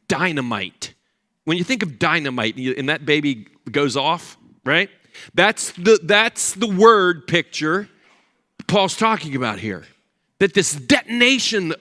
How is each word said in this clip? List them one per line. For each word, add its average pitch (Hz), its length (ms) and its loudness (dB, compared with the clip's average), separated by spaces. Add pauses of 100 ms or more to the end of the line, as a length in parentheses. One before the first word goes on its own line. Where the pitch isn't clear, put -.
dynamite. 131 880 -4 (520)
When 160 120 0
you 175 60 -4
think 247 180 -2
of 147 160 -6
dynamite, 139 600 -2
you, 131 200 -4
and 135 120 -4
that 151 160 -4
baby 147 420 -2 (240)
goes 143 260 -2
off, 156 400 -2 (260)
right? 165 260 0 (440)
That's 202 380 0
the, 202 320 4
that's 208 500 0
the 214 140 -4
word 190 580 4
picture 165 640 -2 (760)
Paul's 196 280 2
talking 214 400 -2
about 117 240 -4
here. 95 260 -8 (540)
That 196 140 2
this 175 200 2
detonation 226 1080 0